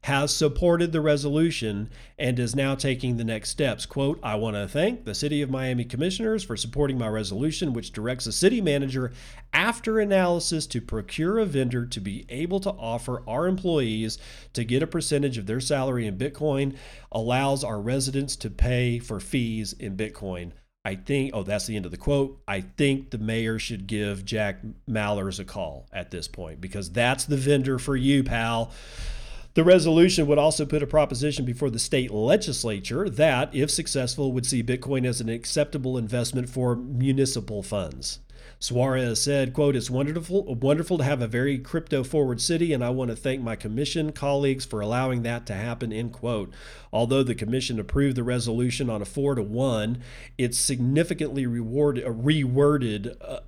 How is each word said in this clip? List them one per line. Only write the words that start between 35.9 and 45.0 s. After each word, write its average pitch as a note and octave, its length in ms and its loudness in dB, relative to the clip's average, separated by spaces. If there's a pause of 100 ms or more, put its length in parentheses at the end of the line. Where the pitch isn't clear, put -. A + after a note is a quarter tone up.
investment A#2+ 520 -2
for B2 260 2
municipal B2+ 880 0
funds. D#2 560 -4 (400)
Suarez B2 640 2
said, C3+ 320 2
quote, C#3+ 240 4
"It's A#2+ 140 -2
wonderful, D#3+ 640 0
wonderful D3 440 2
to C3+ 60 4
have C#3 160 2
a A#2 60 0
very B2+ 320 0
crypto-forward C3+ 800 0
city, E3 320 2
and B2 120 2
I A#2+ 60 0
want B2+ 200 0
to A2 60 -4
thank C3 260 -2
my A2+ 140 -4
commission D3 560 -2
colleagues C#3 520 2
for G#2+ 160 -4
allowing B2 420 0